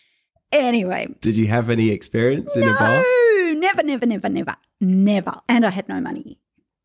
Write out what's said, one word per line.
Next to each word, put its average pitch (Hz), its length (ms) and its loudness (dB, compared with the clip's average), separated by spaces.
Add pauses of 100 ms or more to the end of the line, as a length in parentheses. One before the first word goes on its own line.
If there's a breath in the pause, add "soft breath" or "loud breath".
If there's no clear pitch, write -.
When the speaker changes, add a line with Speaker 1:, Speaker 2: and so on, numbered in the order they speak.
(540 soft breath)
Speaker 1:
Anyway. 240 540 0 (120)
Speaker 2:
Did 110 160 0
you 110 120 2
have 113 220 0
any 113 200 2
experience 127 680 -2
in - 80 2
a - 100 2
bar? 539 300 2
Speaker 1:
No, 453 540 2
never, 370 260 0
never, 269 220 -2
never, 220 240 -2
never, - 260 -6 (240)
never. 196 720 2
And 233 160 2
I 196 60 0
had 190 180 -8
no 190 100 -6
money. - 400 -10 (460)